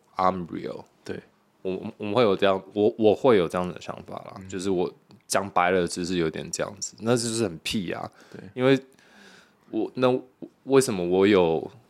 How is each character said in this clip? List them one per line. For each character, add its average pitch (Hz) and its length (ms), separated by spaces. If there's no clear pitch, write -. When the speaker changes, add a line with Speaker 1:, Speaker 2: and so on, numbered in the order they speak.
Speaker 1:
I'm 92 300
real。 - 360
Speaker 2:
对。 - 160
Speaker 1:
我， 95 120
我， 98 240
我 104 60
们 104 100
会 120 100
有 101 120
这 95 100
样， 95 160
我， 104 240
我 107 180
会 123 220
有 85 100
这 85 100
样 90 140
的 - 80
想 - 240
法 - 120
啦， - 240
Speaker 2:
嗯。 95 100
Speaker 1:
就 95 100
是 92 100
我 90 240
讲 98 240
白 90 220
了， 90 160
就 90 160
是 90 140
有 80 120
点 80 220
这 - 100
样 90 180
子， - 200
那 113 120
就 117 180
是 113 140
很 85 160
屁 90 340
啊。 - 180
Speaker 2:
对。 - 100
Speaker 1:
因 127 120
为 135 120
我， 110 240
那 127 280
为 135 180
什 131 120
么 90 120
我 92 200
有， 90 460